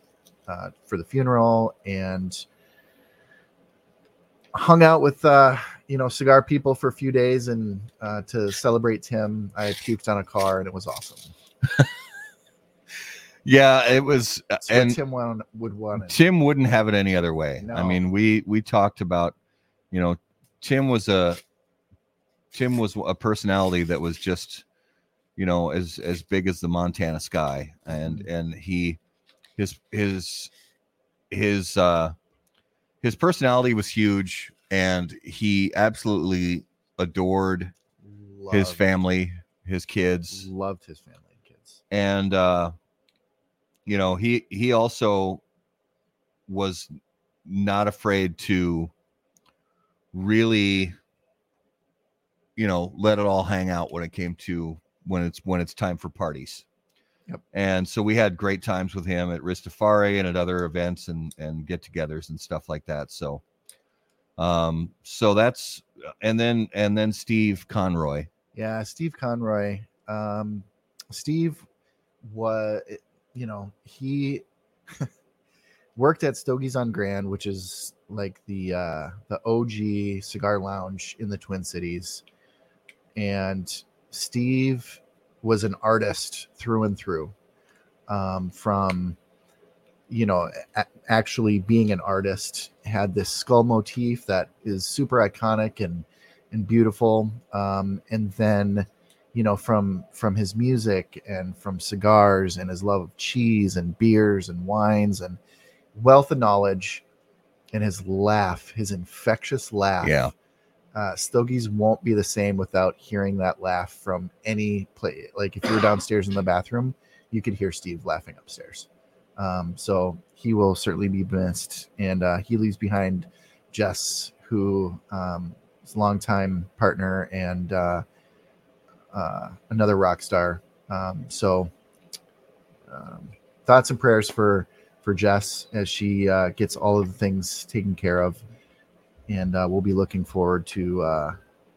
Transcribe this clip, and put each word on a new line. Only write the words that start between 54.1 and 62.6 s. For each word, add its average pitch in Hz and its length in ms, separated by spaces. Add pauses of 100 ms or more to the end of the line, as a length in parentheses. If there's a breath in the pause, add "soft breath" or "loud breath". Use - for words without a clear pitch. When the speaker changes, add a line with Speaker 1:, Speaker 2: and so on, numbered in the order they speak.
Speaker 2:
came 87 260
to, 82 420 (280)
when 90 160
it's, 87 220
when 92 160
it's 85 140
time 90 240
for 90 100
parties. 73 560 (640)
Speaker 1:
Yep. - 120 (120)
Speaker 2:
And 92 340
so - 160
we 107 120
had 104 240
great 98 240
times 92 320
with 92 100
him 87 280
at 78 100
Ristafari 101 760
and 92 100
at 87 80
other 90 280
events 87 440
and, 80 280
and 78 300
get-togethers 80 640
and 78 100
stuff 80 300